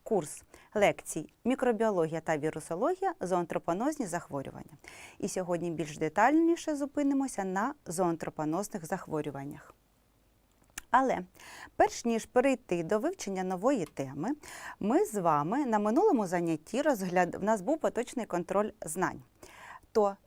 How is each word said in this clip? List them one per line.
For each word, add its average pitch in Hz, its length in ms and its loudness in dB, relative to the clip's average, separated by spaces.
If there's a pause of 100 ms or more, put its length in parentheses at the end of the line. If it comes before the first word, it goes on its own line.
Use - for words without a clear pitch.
курс 170 400 -2 (300)
лекцій 170 560 0 (160)
«Мікробіологія 214 760 2
та 160 160 0
вірусологія. 185 840 -2
Зоонтропонозні 185 880 -2
захворювання». 143 720 -8 (420)
І 202 80 -2
сьогодні 175 440 -2
більш 156 260 -6
детальніше 302 760 4
зупинимося 277 680 0
на 196 300 -2 (120)
зоонтропонозних 165 1000 -2
захворюваннях. 147 880 -8 (1160)
Але 240 280 4 (560)
перш - 300 2
ніж 233 200 0
перейти 247 580 2
до 208 160 2
вивчення 208 440 -4
нової 185 420 0
теми, 139 440 -6 (500)
ми 262 260 2
з 208 160 -4
вами 170 440 2
на 220 140 2
минулому 226 480 4
занятті 170 540 0
розгляд-, 185 580 0
в - 40 -4
нас 214 180 2
був 254 160 0
поточний 220 480 -2
контроль 185 440 0 (160)
знань. 151 360 -2 (680)
То 202 240 2 (120)